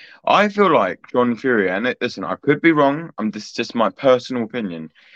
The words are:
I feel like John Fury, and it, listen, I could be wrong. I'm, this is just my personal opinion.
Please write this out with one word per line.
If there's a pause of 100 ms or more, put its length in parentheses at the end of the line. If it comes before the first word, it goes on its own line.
(240)
I
feel
like (140)
John
Fury,
and
it,
listen,
I
could
be
wrong.
I'm,
this
is
just
my
personal
opinion. (260)